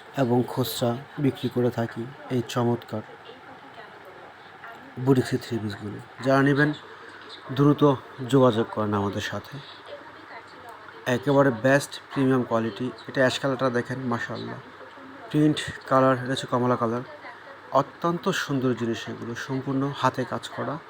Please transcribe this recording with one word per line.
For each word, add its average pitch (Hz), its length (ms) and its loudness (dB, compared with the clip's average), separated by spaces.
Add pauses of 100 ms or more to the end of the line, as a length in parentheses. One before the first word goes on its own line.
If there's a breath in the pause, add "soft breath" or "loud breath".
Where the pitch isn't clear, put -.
(180)
এবং 123 300 4
খুচরা 123 500 -2 (220)
বিক্রি 131 300 0
করে 120 200 2
থাকি 117 360 -4 (240)
এই 127 200 0
চমৎকার 120 520 0 (2000)
বুটিক্সি 127 380 4
থ্রি 117 260 -4
পিসগুলো। 107 600 -10
যারা 135 180 6
নেবেন 143 320 4 (800)
দ্রুত 143 420 6 (360)
যোগাযোগ 123 420 6
করেন 107 220 -2
আমাদের 101 280 0
সাথে। - 360 -8 (1500)
একেবারে 139 460 4 (120)
বেস্ট 139 280 4 (200)
প্রিমিয়াম 131 320 4
কোয়ালিটি। 117 480 -2 (160)
এটা - 140 0
অ্যাশ 127 180 4
কালারটা 135 300 0
দেখেন, 127 300 -2
মাশাআল্লাহ, 117 600 -4 (680)
প্রিন্ট 151 280 4 (320)
কালার, 131 280 6
এটা 127 140 -4
হচ্ছে 131 160 -4
কমলা 123 280 2
কালার। 117 260 -2 (680)
অত্যন্ত 170 580 0
সুন্দর 131 440 0
জিনিস 117 360 -4
এগুলো, 113 260 -8
সম্পূর্ণ 135 640 -4
হাতে 131 260 0
কাজ - 260 -8
করা 127 280 -6 (120)